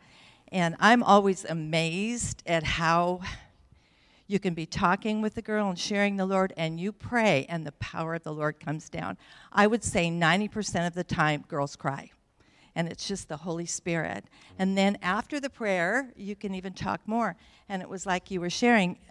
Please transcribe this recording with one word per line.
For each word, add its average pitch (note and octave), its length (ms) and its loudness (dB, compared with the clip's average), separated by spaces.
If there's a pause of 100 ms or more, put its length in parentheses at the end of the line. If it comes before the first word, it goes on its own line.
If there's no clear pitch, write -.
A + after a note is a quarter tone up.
(480)
And E3+ 300 0
I'm A#3 240 6
always G3 440 6
amazed E3 1000 -2
at E3 160 2
how F3 600 2 (1040)
you G3 120 0
can F#3+ 140 -2
be D#3+ 140 -6
talking G#3 560 0
with G#3+ 120 -2
the A3+ 80 -8
girl G#3+ 280 -2
and F3 80 -4
sharing G3+ 380 0
the F#3+ 100 0
Lord, F#3+ 320 2
and D#3+ 200 -2
you G3 140 -4
pray, G#3 560 2
and E3 180 -6
the D3 60 -8
power E3 420 -6
of E3 100 -6
the D#3 80 -6
Lord D3+ 280 -2
comes D3+ 300 -6
down. - 260 -8 (360)
I G3+ 140 6
would A3 160 2
say E3+ 280 0
ninety E3+ 380 2
percent F#3+ 380 -2
of E3+ 80 -4
the F3+ 100 -4
time, D3+ 440 0
girls C#3+ 280 -4
cry. - 340 -6 (640)
And E3 120 -2
it's - 180 -12
just G3 220 -8
the D#3+ 80 -8
Holy E3+ 300 -6
Spirit. E3+ 580 -4 (340)
And F#3+ 180 0
then G3 240 4
after G#3+ 380 -2
the C4+ 120 -4
prayer, G#3 680 -2
you G3+ 180 -8
can G3 200 -8
even F#3 180 -8
talk F#3+ 340 -4
more. G#3+ 300 -2 (320)
And F#3+ 140 -4
it - 60 -12
was F#3 160 -10
like F#3 260 -4
you F#3 100 -4
were F3 100 -4
sharing, G#3 480 4 (120)